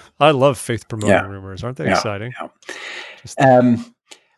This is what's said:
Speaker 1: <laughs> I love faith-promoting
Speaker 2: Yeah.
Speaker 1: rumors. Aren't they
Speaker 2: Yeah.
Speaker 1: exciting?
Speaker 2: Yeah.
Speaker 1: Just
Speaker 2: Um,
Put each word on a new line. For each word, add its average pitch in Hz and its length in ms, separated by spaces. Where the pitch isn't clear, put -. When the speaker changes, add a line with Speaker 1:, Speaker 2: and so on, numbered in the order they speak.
Speaker 1:
<laughs> - 180
I 151 120
love 135 260
faith-promoting 110 540
Speaker 2:
Yeah. 95 160
Speaker 1:
rumors. 98 360
Aren't 127 140
they 160 80
Speaker 2:
Yeah. 190 60
Speaker 1:
exciting? 117 500
Speaker 2:
Yeah. 78 60
Speaker 1:
Just - 180
Speaker 2:
Um, 123 540